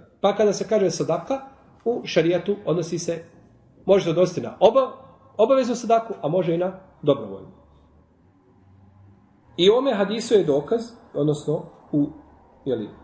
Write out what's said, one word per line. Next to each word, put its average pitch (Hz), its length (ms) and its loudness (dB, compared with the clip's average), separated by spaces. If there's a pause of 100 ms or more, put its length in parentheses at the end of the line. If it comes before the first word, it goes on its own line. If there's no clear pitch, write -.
(200)
Pa 202 140 2
kada 208 180 2
se 185 140 -6
kaže 196 240 2
sadaka, 165 500 -4 (440)
u 240 200 -2
šarijatu 175 500 0 (100)
odnosi 165 340 -4
se, 165 240 -8 (600)
može 185 180 4
se 165 60 -2
odnositi 165 320 0
na 113 180 -10
oba-, 254 320 4 (460)
obaveznu 247 380 2
sadaku, 226 460 0
a 151 60 -2
može 170 280 0
i - 20 -2
na 185 220 -4 (220)
dobrovoljnu. 110 500 -2 (2000)
I 180 120 4
ome 254 240 4
hadisu 208 400 -2
je 196 100 6
dokaz, 156 380 0 (320)
odnosno 151 520 -2 (260)
u, 147 180 0 (560)
jeli, 113 240 -4 (140)